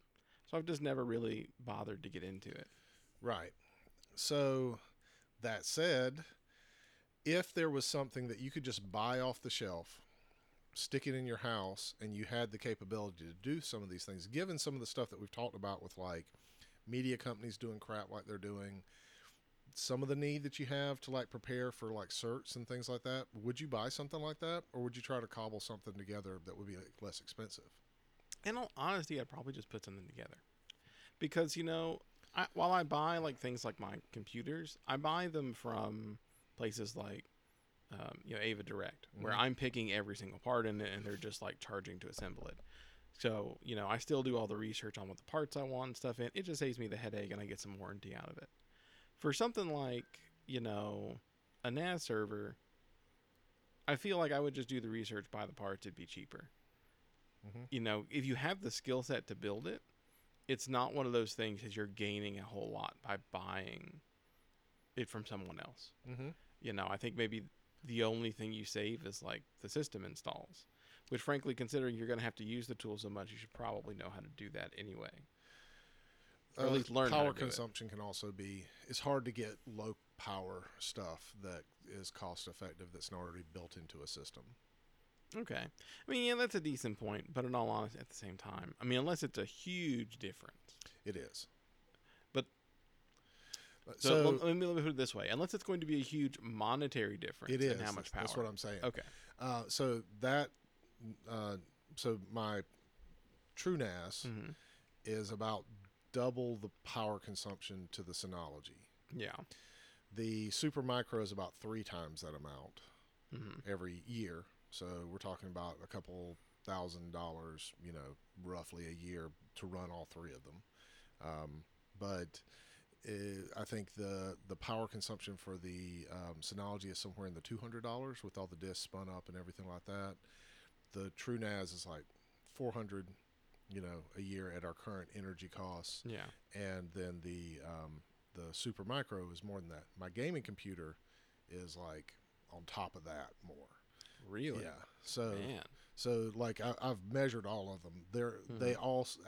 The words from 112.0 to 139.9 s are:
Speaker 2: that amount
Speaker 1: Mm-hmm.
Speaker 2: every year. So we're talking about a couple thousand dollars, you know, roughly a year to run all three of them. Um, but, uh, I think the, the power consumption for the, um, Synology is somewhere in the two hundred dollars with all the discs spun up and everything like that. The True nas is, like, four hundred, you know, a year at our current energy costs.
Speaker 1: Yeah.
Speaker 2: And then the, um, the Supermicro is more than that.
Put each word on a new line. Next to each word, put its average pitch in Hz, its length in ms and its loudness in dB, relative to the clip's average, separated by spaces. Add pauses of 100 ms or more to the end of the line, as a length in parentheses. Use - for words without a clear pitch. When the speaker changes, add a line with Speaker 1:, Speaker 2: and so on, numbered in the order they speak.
Speaker 2:
that 78 160 -6
amount 71 440 -10 (540)
Speaker 1:
Mm-hmm. 107 340 -8
Speaker 2:
every 90 380 -2
year. 101 380 -2 (260)
So 87 400 -4
we're 95 80 -6
talking 95 300 -4
about 87 340 -4
a 85 60 -14
couple 87 480 -8 (280)
thousand 90 480 -4
dollars, 82 680 -6
you 85 120 -10
know, 71 240 -10 (280)
roughly 87 420 -6
a 82 60 -6
year 85 380 -6 (260)
to - 100 -6
run 90 240 -4
all 85 180 -6
three 82 240 -10
of 65 120 -14
them. 78 180 -14 (580)
Um, 78 440 -4 (340)
but, 92 420 -4 (680)
uh, 101 520 -4
I - 40 -2
think 107 300 -4
the, 95 420 -2 (100)
the 95 100 -4
power 113 300 0
consumption 104 500 -6
for 95 220 -8
the, 90 540 -6
um, 87 300 -6
Synology 101 500 -4
is 90 60 -4
somewhere 98 280 -6
in 90 80 -6
the 82 60 -8
two 113 180 -6
hundred 117 240 -8
dollars 123 400 -4
with 101 160 -8
all 95 80 -2
the 87 100 -10
discs 92 280 -4
spun 95 240 -8
up 90 200 -8
and 87 80 -10
everything 90 300 -10
like 87 200 -8
that. 98 280 -4 (800)
The 98 240 -2
True 120 220 0
nas 101 340 0
is, 87 140 -6
like, 78 180 -8 (480)
four 127 200 -2
hundred, 101 360 -4 (600)
you 98 120 -6
know, 87 220 -6 (140)
a 98 60 -6
year 95 340 -4
at 87 80 -6
our 85 100 -4
current 95 420 -8
energy 95 320 -6
costs. 90 560 -6
Speaker 1:
Yeah. 113 220 -4 (280)
Speaker 2:
And 95 400 -4
then 90 300 -4
the, 87 420 -6
um, 80 360 -8 (320)
the 82 180 -8
Supermicro 104 800 -4
is 85 100 -10
more 101 180 -6
than 85 100 -10
that. 78 140 -10 (140)